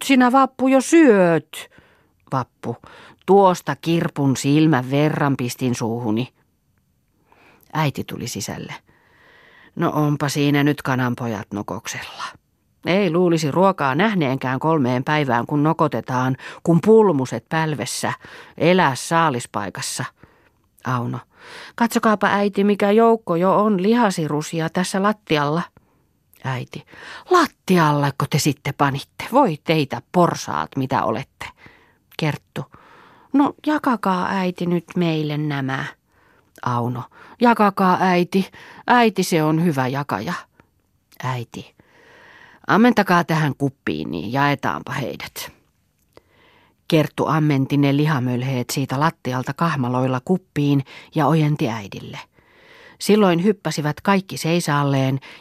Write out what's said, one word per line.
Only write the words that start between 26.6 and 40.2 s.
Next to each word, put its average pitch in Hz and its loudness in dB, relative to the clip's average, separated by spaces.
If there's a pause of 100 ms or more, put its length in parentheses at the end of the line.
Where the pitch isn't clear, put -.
"Lattiallako 156 2
te 151 0
sitten 139 -2
panitte? 139 -4
Voi 220 2
teitä 147 -2 (100)
porsaat, 151 0
mitä 131 -2
olette." - -6 (720)
Kerttu: - -6 (680)
"No 277 2 (140)
jakakaa, 220 0
äiti, 185 -4
nyt 175 0 (100)
meille 156 0
nämä." 139 -4 (800)
Auno: 123 -4 (380)
"Jakakaa, 202 4
äiti. 180 0 (360)
Äiti, 226 4
se 160 0
on 160 2
hyvä 135 0
jakaja." 135 -6 (920)